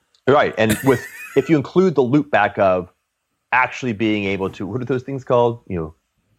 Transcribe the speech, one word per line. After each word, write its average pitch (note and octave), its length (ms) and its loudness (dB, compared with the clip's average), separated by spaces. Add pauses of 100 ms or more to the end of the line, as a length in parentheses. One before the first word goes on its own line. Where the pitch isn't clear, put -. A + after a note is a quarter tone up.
(280)
Right. B2+ 300 4
And A2 280 2
with, C3+ 200 2 (140)
<laughs> - 160 -18
if C#3 140 2
you D#3+ 80 4
include F3 380 0
the - 60 4
loop D3 300 0
back G#2 260 2
of F#2 320 2 (640)
actually B2 400 0
being G#2+ 340 -2
able F#2+ 260 -2
to, - 140 -10
what G#2 160 -6
are B2 40 -8
those B2+ 180 -4
things C3+ 220 -10
called? A#2+ 420 0
You F#2+ 100 -8
know, D#2+ 180 -8 (420)